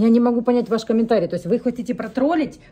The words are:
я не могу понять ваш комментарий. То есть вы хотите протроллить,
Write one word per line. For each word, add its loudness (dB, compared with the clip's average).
я 4
не 6
могу 2
понять 0
ваш -2
комментарий. 0
То -6
есть -8
вы 0
хотите -6
протроллить, -2